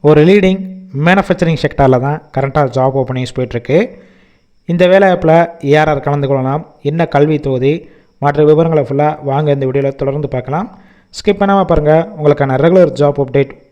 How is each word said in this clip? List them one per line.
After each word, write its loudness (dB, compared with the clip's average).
ஒரு 6
லீடிங் 4
மேனுஃபேக்சரிங் 0
செக்டாரில் 2
தான் -4
கரண்ட்டாக -2
ஜாப் -2
ஓப்பனிங்ஸ் -6
போயிட்டுருக்கு. -2
இந்த 0
வேலைவாய்ப்பில் 4
யார் 4
யார் -2
கலந்து -2
கொள்ளலாம், -2
என்ன -2
கல்வி 2
தொகுதி, 0
மற்ற 2
விவரங்களை 2
ஃபுல்லாக -2
வாங்க 0
இந்த -4
வீடியோவில் -2
தொடர்ந்து -4
பார்க்கலாம். -6
ஸ்கிப் -4
பண்ணாமல் 2
பாருங்கள். 2
உங்களுக்கான 0
ரெகுலர் 4
ஜாப் 0
அப்டேட் -2